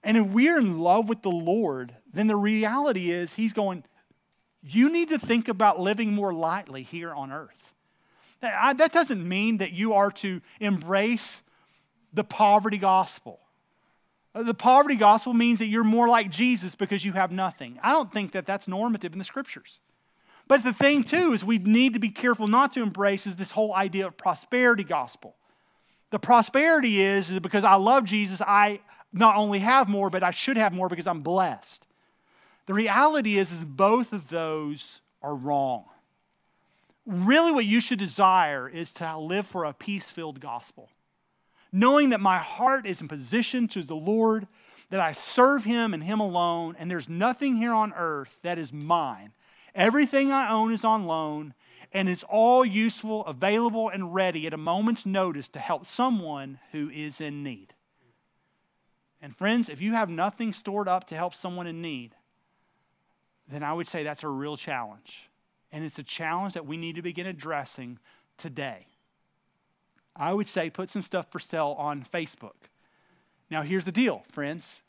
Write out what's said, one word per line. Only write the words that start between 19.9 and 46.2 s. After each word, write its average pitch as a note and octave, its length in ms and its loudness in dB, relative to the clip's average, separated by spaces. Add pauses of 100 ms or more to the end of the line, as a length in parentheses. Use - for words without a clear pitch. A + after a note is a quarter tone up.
But C4+ 140 6
the B3 100 0
thing, C#4 300 4
too, E4 300 2
is F#3+ 120 -2
we A3 140 2
need A3+ 360 4
to A#3+ 40 -2
be G#3 120 -2
careful A3 360 0
not B3 280 4
to B3+ 80 -2
embrace G3+ 440 0
is F#3+ 80 -8
this F#3 160 -8
whole G#3+ 240 -2
idea F#3+ 320 -2
of E3+ 100 -12
prosperity A#3 680 2
gospel. C#3+ 500 -6 (760)
The G#3 100 0
prosperity B3 800 4
is, G3 300 2
is F#3 80 -2
because G3 240 0
I G3 100 10
love A3+ 300 6
Jesus, G3 360 -2
I G#3 380 4 (340)
not G#3+ 220 6
only G#3 240 2
have A#3 300 4
more, G3 200 0
but F3+ 140 0
I F3+ 80 2
should - 260 -2
have G#3+ 160 2
more F#3 160 -2
because E3+ 200 -4
I'm D#3+ 140 -4
blessed. E3+ 680 -2 (760)
The F#3+ 80 -4
reality A3 640 4
is, F3+ 120 0
is E3+ 140 -10
both G3+ 480 2
of E3+ 160 -10
those D#3 720 -6 (200)
are D3 140 -8
wrong. C3+ 520 -4 (1160)
Really A#3+ 460 4
what C4 140 2
you A3 160 2
should A3+ 180 -4
desire E3+ 720 2
is E3 240 -10
to D#3+ 260 -10
live F3+ 300 -4
for F3 160 -6
a D3 80 -4
peace-filled E3 640 -10
gospel. A#2+ 520 -16 (840)
Knowing C4 380 6
that G#3+ 100 0
my F#3+ 180 4
heart B3 480 0
is F#3 140 -6
in D#3 80 -12
position F3+ 580 -2
to F#3+ 160 -6
the D#3 140 -10
Lord, G#3+ 500 0 (440)
that F#3+ 100 -2
I E3 100 0
serve B3 540 2
him A3+ 280 0
and D#3 120 -6
him G#3+ 160 -2